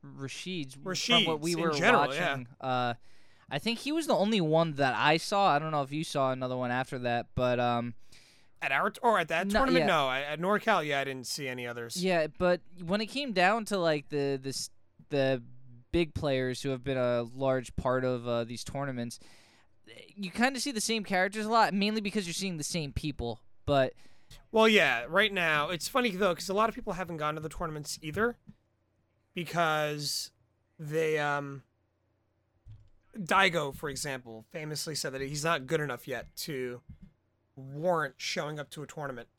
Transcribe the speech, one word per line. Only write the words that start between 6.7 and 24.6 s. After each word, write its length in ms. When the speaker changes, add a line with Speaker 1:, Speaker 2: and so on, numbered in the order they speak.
Speaker 1:
after 300
that, 340
but, 260
um, 360
Speaker 2:
At 100
our 200
t-, 100
or 180
at 100
that 180
Speaker 1:
No, 60
Speaker 2:
tournament? 260
Speaker 1:
yeah. 80
Speaker 2:
No, 200
I, 140
at 180
NorCal, 460
yeah, 140
I 60
didn't 220
see 200
any 180
others. 320
Speaker 1:
Yeah, 300
but 240
when 160
it 60
came 240
down 340
to, 140
like, 300
the, 320
the 80
s-, 200
the 320
big 200
players 480
who 80
have 140
been 140
a 260
large 540
part 260
of, 240
uh, 160
these 220
tournaments, 540
you 160
kinda 280
see 120
the 100
same 220
characters 420
a 40
lot, 240
mainly 280
because 260
you're 60
seeing 240
the 60
same 300
people. 480
But 280
Speaker 2:
Well, 160